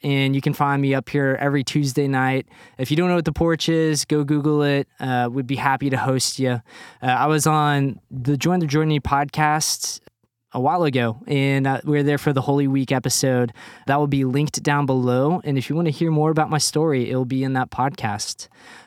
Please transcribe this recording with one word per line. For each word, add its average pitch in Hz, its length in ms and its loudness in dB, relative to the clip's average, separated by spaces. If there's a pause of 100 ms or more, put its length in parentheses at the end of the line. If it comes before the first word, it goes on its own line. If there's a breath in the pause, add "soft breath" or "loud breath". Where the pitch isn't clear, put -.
and 135 320 2
you 135 60 0
can 147 140 -2
find 143 280 0
me 135 120 2
up 135 140 -2
here 135 320 0
every 139 220 0
Tuesday 143 460 0
night. 131 400 0 (300 loud breath)
If 131 120 -4
you 147 60 2
don't 180 120 2
know 180 60 2
what 170 120 0
the 160 60 0
porch 165 360 0
is, 160 360 0
go 151 200 0
Google 147 380 2
it. 143 260 0 (100)
Uh, 123 320 0
we'd 131 160 -4
be 135 100 -4
happy 135 340 -2
to 131 60 0
host 131 440 -2
you. 127 100 2
Uh, - 560 -8
I 127 200 2
was 151 200 2
on 147 540 2 (100)
the 131 260 -2
Join 175 220 0
the 170 80 0
Journey 151 320 2
podcast 147 1000 -2 (520)
a 127 80 -4
while 165 240 2
ago, 120 420 0
and, 135 400 0
uh, 131 180 0
we 147 140 0
were 143 40 2
there 143 160 2
for 147 140 0
the 135 80 2
Holy 143 260 0
Week 135 240 0
episode. 127 640 0 (340 loud breath)
That 139 120 2
will 147 80 2
be 139 180 0
linked 139 380 -2
down 143 240 2
below, 131 580 2
and 139 140 0
if 131 100 -4
you 147 80 -2
wanna 170 140 0
hear 165 200 -2
more 156 200 2
about 156 180 2
my 156 100 0
story, 143 520 0
it'll 127 160 0
be 131 180 -2
in 135 80 -2
that 131 180 -2
podcast. - 800 -4 (380 loud breath)